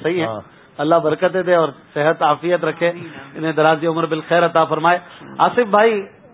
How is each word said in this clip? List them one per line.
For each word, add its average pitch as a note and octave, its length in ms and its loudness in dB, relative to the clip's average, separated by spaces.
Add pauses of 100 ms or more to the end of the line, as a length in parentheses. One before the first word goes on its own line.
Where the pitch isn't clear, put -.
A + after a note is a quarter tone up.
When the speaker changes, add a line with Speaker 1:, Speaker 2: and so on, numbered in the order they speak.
Speaker 1:
صحیح F3 180 -2
ہے۔ D#3+ 60 -4
Speaker 2:
ہاں۔ G#2+ 140 -8 (360)
Speaker 1:
اللہ D#3 180 0
برکتیں E3+ 480 0
دے F3 120 0
اور E3 140 2 (260)
صحت D3+ 280 0
عافیت E3 420 0
رکھے، D#3+ 240 -2 (460)
انہیں D#3+ 180 -4
دراز D#3 320 2
عمر E3 220 -2
بالخیر E3 400 0
عطا E3 180 2
فرمائے۔ D#3+ 340 0 (400)
آصف F3+ 320 2
بھائی، G#3 320 4 (320)